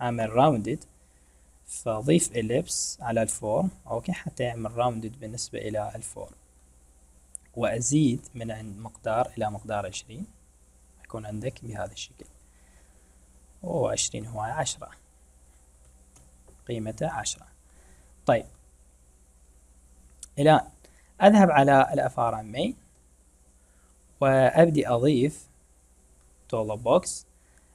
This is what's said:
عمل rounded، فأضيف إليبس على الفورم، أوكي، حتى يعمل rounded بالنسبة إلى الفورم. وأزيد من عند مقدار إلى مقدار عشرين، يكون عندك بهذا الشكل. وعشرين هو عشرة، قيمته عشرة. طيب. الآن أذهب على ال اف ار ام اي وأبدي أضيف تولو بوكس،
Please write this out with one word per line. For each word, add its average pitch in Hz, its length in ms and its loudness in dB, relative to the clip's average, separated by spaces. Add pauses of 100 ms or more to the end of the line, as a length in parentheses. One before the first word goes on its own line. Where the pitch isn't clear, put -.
عمل 117 300 -4
rounded، 123 540 2 (840)
فأضيف 123 640 0
إليبس 120 680 -4
على 117 220 0
الفورم، 113 480 -2 (160)
أوكي، 117 260 -6
حتى - 320 -8
يعمل 117 320 -8
rounded 117 440 -4
بالنسبة 113 380 -10
إلى 104 360 -6
الفورم. - 400 -14 (1200)
وأزيد 120 640 0 (140)
من 117 160 -10
عند 107 280 -12
مقدار 113 600 -4
إلى 107 120 -4
مقدار 101 360 -6
عشرين، 113 400 -14 (800)
يكون 110 220 -12
عندك 107 380 -10
بهذا 101 280 -10
الشكل. - 320 -16 (1400)
وعشرين 113 640 -4
هو 113 140 -12
عشرة، 123 500 -8 (1800)
قيمته 113 420 -6
عشرة. - 360 -8 (800)
طيب. 117 200 2 (1900)
الآن 147 220 6 (640)
أذهب 202 280 10
على 139 420 6
ال 139 80 0
اف 131 200 -2
ار 113 200 -2
ام 110 140 -14
اي 185 200 -4 (1500)
وأبدي 135 680 4
أضيف 127 600 0 (1000)
تولو 110 280 -4
بوكس، 123 500 -2 (480)